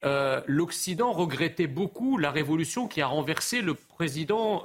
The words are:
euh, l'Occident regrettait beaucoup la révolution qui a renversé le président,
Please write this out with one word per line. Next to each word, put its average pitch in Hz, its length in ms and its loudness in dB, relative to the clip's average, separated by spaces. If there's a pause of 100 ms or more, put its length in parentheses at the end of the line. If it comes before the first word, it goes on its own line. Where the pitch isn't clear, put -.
euh, 139 420 2
l'Occident 170 680 0
regrettait 165 540 0
beaucoup 208 520 -2
la 147 120 2
révolution 156 580 0
qui - 140 -4
a 135 40 2
renversé 151 540 0
le 165 140 0
président, 170 920 -2